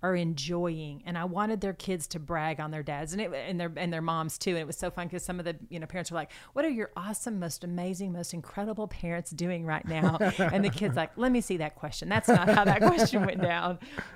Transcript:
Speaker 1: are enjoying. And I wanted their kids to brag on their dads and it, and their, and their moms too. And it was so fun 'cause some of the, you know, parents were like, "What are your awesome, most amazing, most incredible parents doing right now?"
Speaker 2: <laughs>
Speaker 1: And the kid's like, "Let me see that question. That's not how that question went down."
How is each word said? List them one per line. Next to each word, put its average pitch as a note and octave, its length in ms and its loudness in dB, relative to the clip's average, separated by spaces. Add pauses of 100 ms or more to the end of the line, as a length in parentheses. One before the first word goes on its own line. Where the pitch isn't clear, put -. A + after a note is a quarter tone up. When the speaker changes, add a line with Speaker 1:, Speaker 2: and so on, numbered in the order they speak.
Speaker 1:
are F#3 120 2
enjoying. E3 880 -2
And F3 140 -4
I E3 60 -2
wanted G#3 360 0
their G3 140 -2
kids F3+ 340 -4
to D#3+ 120 -8
brag D#3 400 -2
on D3+ 100 -4
their D#3 140 -6
dads D3+ 280 -6
and G3 80 -4
it, G#3+ 140 -2
and D#3+ 260 -4
their, E3+ 160 -4
and F3 160 -2
their E3 80 -2
moms E3 380 -2
too. - 120 -2
And E3+ 100 2
it D#3+ 60 -4
was E3 120 -8
so F3+ 120 -4
fun F3 200 -6
'cause F3+ 140 -6
some F3+ 140 -4
of F3 60 -6
the, E3 120 -4 (120)
you E3+ 100 -8
know, D#3+ 80 -8
parents F3 240 -6
were E3+ 40 -8
like, D#3 160 -4 (240)
"What C#4+ 100 2
are D#4+ 60 4
your A3+ 260 -2
awesome, G#3 420 -4
most F3 260 -6
amazing, F3+ 480 -4
most E3+ 200 -6
incredible G#3 560 -6
parents E3+ 440 -4
doing F3 340 -2
right D#3 200 -2
now?" D#3+ 320 4
Speaker 2:
<laughs> F#3+ 200 2
Speaker 1:
And F#3+ 260 4
the G3+ 60 2
kid's F#3 260 0
like, D#3+ 200 0
"Let B3+ 160 4
me B3 100 6
see F#3 160 -2
that D#3 160 -4
question. D#3 340 -8
That's G#3+ 200 2
not F3+ 200 8
how G#3 160 8
that G3+ 160 6
question A3+ 460 6
went F#3 160 0
down." F3 360 2 (380)